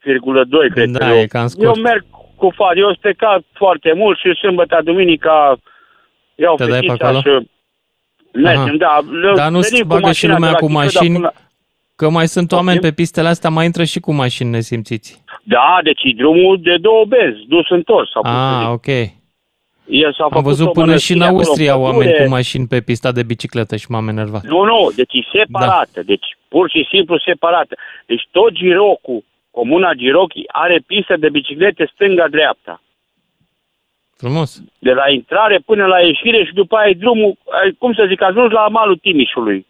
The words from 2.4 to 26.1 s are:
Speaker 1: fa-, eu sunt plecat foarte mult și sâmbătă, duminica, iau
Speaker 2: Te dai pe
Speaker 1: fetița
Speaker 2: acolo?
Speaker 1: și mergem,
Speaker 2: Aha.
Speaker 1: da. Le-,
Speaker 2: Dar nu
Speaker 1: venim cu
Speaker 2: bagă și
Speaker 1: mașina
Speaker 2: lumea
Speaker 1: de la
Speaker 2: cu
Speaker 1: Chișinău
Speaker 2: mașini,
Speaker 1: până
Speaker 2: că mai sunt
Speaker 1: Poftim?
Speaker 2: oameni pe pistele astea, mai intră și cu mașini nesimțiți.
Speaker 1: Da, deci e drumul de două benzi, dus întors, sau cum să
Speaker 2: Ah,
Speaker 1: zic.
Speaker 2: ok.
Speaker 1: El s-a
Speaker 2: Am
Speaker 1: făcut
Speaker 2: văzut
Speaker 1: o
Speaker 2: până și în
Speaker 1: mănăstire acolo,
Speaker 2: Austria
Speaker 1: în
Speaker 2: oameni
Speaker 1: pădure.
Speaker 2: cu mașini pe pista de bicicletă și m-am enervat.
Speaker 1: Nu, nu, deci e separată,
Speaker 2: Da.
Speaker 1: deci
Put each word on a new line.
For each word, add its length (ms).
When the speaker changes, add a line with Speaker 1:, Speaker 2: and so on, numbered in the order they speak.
Speaker 1:
fa-, 220
eu 100
sunt 120
plecat 440
foarte 400
mult 260
și 160
sâmbătă, 500
duminica, 720
iau 220
Speaker 2:
Te 100
dai 140
pe 60
Speaker 1:
fetița 220
Speaker 2:
acolo? 120
Speaker 1:
și 280
mergem, 300
Speaker 2:
Aha. 140
Speaker 1:
da. 240
Le-, 220
Speaker 2:
Dar 160
nu 100
Speaker 1:
venim 220
cu 40
Speaker 2:
bagă 140
și 60
Speaker 1:
mașina 60
Speaker 2:
lumea 160
Speaker 1:
de 60
la 60
Speaker 2:
cu 60
Speaker 1:
Chișinău 180
Speaker 2:
mașini, 320
Speaker 1:
până 160
Speaker 2:
că 140
mai 160
sunt 220
Speaker 1:
Poftim? 180
Speaker 2:
oameni 200
pe 60
pistele 360
astea, 220
mai 140
intră 200
și 160
cu 120
mașini 380
nesimțiți. 720
Speaker 1:
Da, 400
deci 200
e 140
drumul 460
de 140
două 280
benzi, 420
dus 240
întors, 400
sau 120
cum 80
să 60
Speaker 2:
Ah, 240
Speaker 1:
zic. 100
Speaker 2:
ok. 160
Speaker 1:
El 260
s-a 120
Speaker 2:
Am 60
Speaker 1:
făcut 140
Speaker 2:
văzut 220
Speaker 1:
o 40
Speaker 2:
până 260
și 160
în 60
Speaker 1:
mănăstire 60
acolo, 220
Speaker 2:
Austria 280
Speaker 1:
în 60
Speaker 2:
oameni 240
Speaker 1:
pădure. 200
Speaker 2:
cu 60
mașini 360
pe 140
pista 320
de 100
bicicletă 540
și 120
m-am 200
enervat. 360
Speaker 1:
Nu, 200
nu, 320
deci 180
e 60
separată, 560
Speaker 2:
Da. 80
Speaker 1:
deci 240